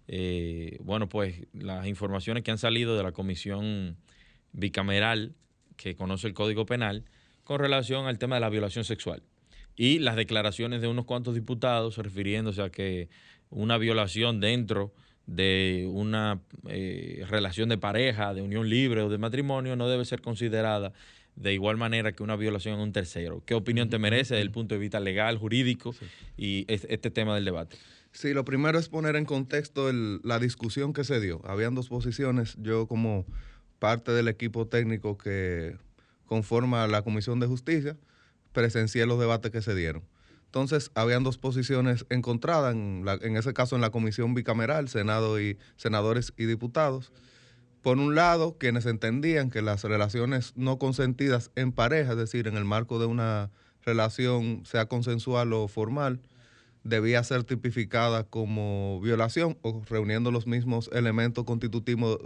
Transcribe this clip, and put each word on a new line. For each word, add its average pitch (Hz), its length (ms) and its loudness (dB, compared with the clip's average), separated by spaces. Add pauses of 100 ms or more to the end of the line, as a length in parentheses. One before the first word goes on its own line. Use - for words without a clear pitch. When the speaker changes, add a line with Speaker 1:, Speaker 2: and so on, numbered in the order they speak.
Speaker 1:
eh, 85 760 -4
bueno, 104 260 -2
pues, 95 460 -4
las 92 320 -8
informaciones 101 560 -4
que - 80 -4
han 110 80 -2
salido 117 400 0
de 98 40 0
la 92 100 -2
comisión 98 840 -4 (560)
bicameral 104 800 0 (440)
que 92 200 -8
conoce 95 300 -4
el 98 80 -6
Código 107 320 0
Penal 110 380 -2 (400)
con 143 140 -4
relación 135 480 0
al 127 120 -2
tema 123 180 -2
de 120 60 2
la 110 80 0
violación 107 340 -2
sexual 101 380 -6 (520)
y 139 260 4
las 120 160 2
declaraciones 113 640 0
de 117 60 0
unos 120 180 -2
cuantos 123 280 -2
diputados 117 600 0
refiriéndose 101 640 -2
a 98 80 -2
que 92 400 -4 (400)
una 113 300 0
violación 110 600 2
dentro 104 540 0 (340)
de 92 640 2
una, 107 500 0 (280)
eh, 92 600 -8
relación 104 400 0
de 113 100 2
pareja, 104 560 0
de 95 80 -4
unión 107 260 -2
libre 117 340 4
o 107 60 2
de 104 100 0
matrimonio 127 580 -2
no 123 120 0
debe 123 160 0
ser 123 160 -6
considerada 110 720 -2 (440)
de 98 180 0
igual 104 220 2
manera 113 360 0
que 107 100 -10
una 107 140 -2
violación 104 380 -2
en 104 60 -4
un 104 120 -2
tercero. 85 540 -4
¿Qué 120 80 0
opinión 113 340 2
te 110 100 0
merece 113 360 2
desde 104 80 2
el 101 80 -2
punto 110 240 -4
de 101 60 -2
vista 104 200 -2
legal, 104 380 0
jurídico 123 540 0
Speaker 2:
Sí. - 140 -14 (300)
Speaker 1:
y 98 320 -2
es-, 110 220 -2
este 113 200 -2
tema 107 240 0
del 101 100 0
debate? 85 320 -4 (340)
Speaker 2:
Sí, 143 240 -4
lo 135 100 0
primero 143 340 2
es 165 100 -2
poner 156 280 0
en 151 80 0
contexto 139 640 -2
el, 113 360 0
la 117 140 0
discusión 123 540 -2
que 147 120 -4
se 123 160 0
dio. 87 240 -2
Habían 110 300 -2
dos 127 140 -4
posiciones. 123 720 -2
Yo, 110 280 0
como 110 380 0 (540)
parte 117 340 2
del 117 160 4
equipo 113 380 -2
técnico 113 500 0
que 90 600 -4 (500)
conforma 117 600 2
la 104 140 2
Comisión 113 380 0
de 120 60 2
Justicia, 143 500 0 (560)
presencié 113 540 2
los 120 120 2
debates 113 320 2
que 110 120 -4
se 104 120 -2
dieron. 82 280 -2 (420)
Entonces, 135 500 0
habían 120 300 4
dos 131 140 0
posiciones 127 720 2
encontradas, 123 640 2
en 98 320 -4
la, 98 160 2
en 110 160 0
ese 113 160 0
caso 127 200 2
en 123 60 2
la 113 80 4
comisión 113 460 0
bicameral, 123 560 0
Senado 107 500 2
y, 104 160 -2 (200)
senadores 110 600 0
y 113 80 -2
diputados. 127 640 0 (720)
Por 127 160 4
un 143 180 4
lado, 170 440 6
quienes 120 260 2
entendían 131 640 2
que 113 140 -2
las 104 200 0
relaciones 113 720 0
no 131 240 0
consentidas 127 800 2
en 127 160 0
pareja, 127 400 2
es 113 60 0
decir, 113 300 -2
en 107 100 -2
el 104 80 0
marco 113 320 0
de 117 80 2
una 110 440 0 (320)
relación, 117 840 0
sea 110 180 0
consensual 120 720 0
o 107 140 0
formal, 127 520 -2 (640)
debía 113 400 4
ser 123 200 0
tipificada 117 800 0
como 104 760 -2
violación 117 640 2
o 110 260 -4
reuniendo 110 440 2
los 117 140 0
mismos 120 460 0
elementos 117 520 2
constitutivos 117 800 0